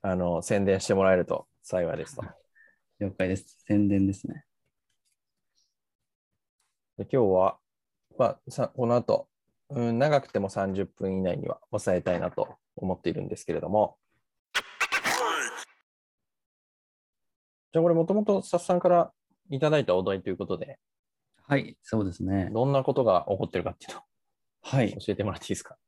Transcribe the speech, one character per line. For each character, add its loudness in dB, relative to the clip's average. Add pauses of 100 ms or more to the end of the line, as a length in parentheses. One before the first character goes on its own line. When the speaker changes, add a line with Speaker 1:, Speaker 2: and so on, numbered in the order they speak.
Speaker 1:
あ -2
の、 0
宣 0
伝 2
し -6
て 0
も 4
ら 8
え 6
る 2
と -6 (160)
幸 -2
い -4
で -8
す -16
と。 -10 (760)
Speaker 2:
了 -4
解 -2
で 0
す。 -16
宣 2
伝 4
で 0
す -10
ね。 -12 (2500)
Speaker 1:
で、 -8
今 4
日 4
は、 4 (560)
ま 2
あ、 -2
さ-、 -4
こ -2
の 2
後、 0 (420)
う -2
ん、 0
長 4
く -18
て -6
も -2
三 -2
十 -2
分 -6
以 -2
内 -2
に -8
は -6 (120)
抑 0
え 0
た 0
い 0
な -2
と -6 (160)
思 -4
っ -8
て -2
い -2
る -4
ん -8
で -8
す -18
け -4
れ -4
ど -8
も。 0 (3750)
じ 2
ゃ -
あ、 4
こ 6
れ、 6
も 4
と 0
も 2
と 2
笹 -2
さ 0
ん 2
か 2
ら 4 (380)
い -4
た 2
だ 4
い 0
た 2
お 0
題 -2
と -8
い -4
う -6
こ -6
と -4
で。 -12 (680)
Speaker 2:
は 2
い、 -6
そ -2
う -2
で -4
す -8
ね。 -2
Speaker 1:
ど 2
ん 2
な 2
こ 0
と 2
が 4
起 0
こ -2
っ -10
て -4
る -2
か -6
っ -16
て -20
い -18
う -12
の -16
を -20 (580)
Speaker 2:
は 0
い。 0
Speaker 1:
教 -6
え 0
て -4
も -2
ら -8
っ -14
て -16
い -14
い -14
で -2
す -12
か？ -20 (100)